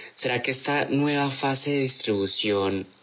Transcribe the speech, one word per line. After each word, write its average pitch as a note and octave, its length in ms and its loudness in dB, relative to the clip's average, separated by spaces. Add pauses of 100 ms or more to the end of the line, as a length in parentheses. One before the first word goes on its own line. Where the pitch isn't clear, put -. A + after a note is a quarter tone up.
(160)
¿será B2 260 -2
que C3+ 80 0
esta C#3+ 340 0
nueva C#3+ 460 2
fase C#3 400 -2
de C#3+ 100 2
distribución G2 1080 0 (160)